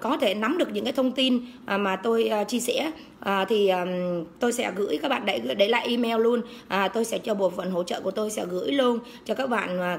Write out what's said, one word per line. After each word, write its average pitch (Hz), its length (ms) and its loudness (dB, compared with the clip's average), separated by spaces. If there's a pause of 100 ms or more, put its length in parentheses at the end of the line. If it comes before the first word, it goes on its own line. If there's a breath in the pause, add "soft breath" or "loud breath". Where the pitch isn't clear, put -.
có 254 160 0
thể 220 180 2
nắm 226 240 0
được 277 140 0
những 208 120 -2
cái 247 80 -2
thông 254 200 2
tin, 254 280 4 (260 loud breath)
à, 196 120 0
mà 190 180 0
tôi, 226 320 2
à, 208 160 2
chia 226 160 -2
sẻ, - 300 0 (300 loud breath)
à, 196 240 0
thì, 202 240 4
à, 180 180 2 (540)
tôi 240 120 2
sẽ 220 240 -2
gửi 202 260 0
các 302 60 -2
bạn 302 180 0
để, 156 140 0 (180)
để 202 100 4
lại 233 200 2
email 233 340 2
luôn. 226 200 4 (260 loud breath)
À, 190 200 2
tôi 220 160 0
sẽ 214 140 -4
cho 214 160 -2
bộ 196 160 2
phận 185 200 -6
hỗ 180 120 0
trợ - 180 -4
của 190 100 -4
tôi 214 200 -2
sẽ 214 200 -4
gửi 180 220 -2
luôn 247 260 4 (260 loud breath)
cho 220 100 -2
các 254 160 -2
bạn, 180 300 0
à, 180 180 -2